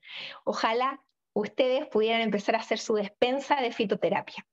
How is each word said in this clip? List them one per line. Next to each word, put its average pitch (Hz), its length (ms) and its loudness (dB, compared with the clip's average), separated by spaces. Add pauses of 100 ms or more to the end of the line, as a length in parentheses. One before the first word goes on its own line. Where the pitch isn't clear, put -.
(440)
Ojalá 247 600 0 (300)
ustedes 254 540 0
pudieran 226 340 2
empezar 208 340 0
a 220 40 0
hacer 226 200 -4
su - 160 -2
despensa 254 680 0
de 247 100 0
fitoterapia 202 800 -2